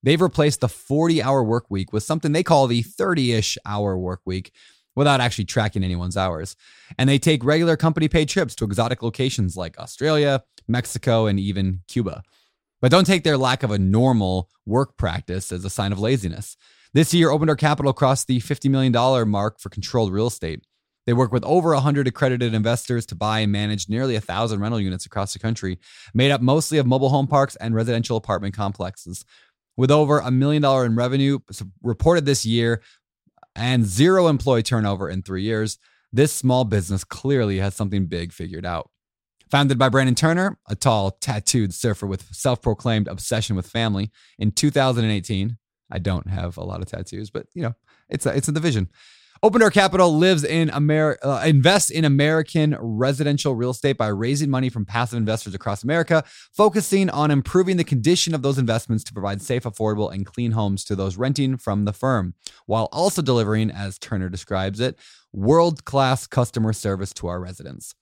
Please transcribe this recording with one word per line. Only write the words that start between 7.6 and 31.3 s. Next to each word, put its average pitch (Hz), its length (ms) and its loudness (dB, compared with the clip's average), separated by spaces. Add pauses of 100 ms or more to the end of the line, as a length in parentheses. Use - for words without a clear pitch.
company 156 320 0
paid 156 220 0
trips 170 260 -2
to - 80 -4
exotic 113 380 -2
locations 113 520 -2
like 87 240 -10
Australia, 147 640 0 (240)
Mexico, 117 600 0
and 101 120 2
even 95 480 -2
Cuba. 101 360 -4 (580)
But 127 100 4
don't 175 160 6
take 175 160 2
their 151 160 2
lack 127 240 0
of 120 80 -2
a 104 80 0
normal 95 680 2 (160)
work 123 320 -2
practice 90 560 -6
as 90 120 -8
a 90 60 -6
sign 101 220 -4
of 98 80 -4
laziness. 107 560 -2 (380)
This 156 180 4
year, 165 180 4
Open 151 160 2
Door 151 100 2
Capital 139 360 0
crossed 135 340 2
the 123 140 0
fifty - 280 -4
million 135 240 4
dollar 120 320 4
mark 104 360 -2
for 101 100 -12
controlled 104 420 -2
real 107 140 0
estate. 82 380 -8 (420)
They 120 60 2
work 120 200 2
with 123 120 0
over 165 280 4
a 139 80 4
hundred 143 260 2
accredited 123 480 0
investors 117 520 0
to - 80 -12
buy 107 260 -2
and 104 120 0
manage 104 360 -4
nearly 120 260 -2
a 107 60 0
thousand 104 400 -4
rental 110 200 -2
units 92 260 -4
across 101 260 -6
the - 60 -12
country, 104 400 -4 (360)
made 131 160 4
up 139 100 2
mostly 151 380 2
of 135 80 2
mobile 131 220 4
home 139 180 2
parks 139 300 2
and 113 180 -4
residential 117 420 0
apartment 98 380 -4
complexes. 95 720 -8 (520)
With 131 140 2
over 147 300 4
a 127 100 -4
million 143 320 2
dollar 135 240 2
in 113 100 0
revenue 135 420 0 (120)